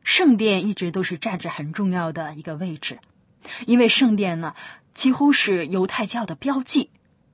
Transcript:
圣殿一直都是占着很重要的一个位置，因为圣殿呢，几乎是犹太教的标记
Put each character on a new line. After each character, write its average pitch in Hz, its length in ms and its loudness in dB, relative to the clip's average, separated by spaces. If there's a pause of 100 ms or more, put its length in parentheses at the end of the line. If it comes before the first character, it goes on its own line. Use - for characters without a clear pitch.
圣 294 340 4
殿 202 320 2
一 208 60 -2
直 175 160 -4
都 185 120 -2
是 180 140 -6
占 185 220 -6
着 - 100 -10
很 151 240 -8
重 196 180 -2
要 175 220 -2
的 151 220 -8
一 151 80 -16
个 160 140 -10
位 170 200 -8
置， - 220 -10 (680)
因 240 120 4
为 240 100 6
圣 233 280 4
殿 180 240 -2
呢， 160 140 -8 (380)
几 - 180 2
乎 285 220 4
是 185 340 2
犹 185 200 0
太 220 180 -4
教 226 220 -4
的 165 80 -8
标 269 280 -2
记 - 280 0 (440)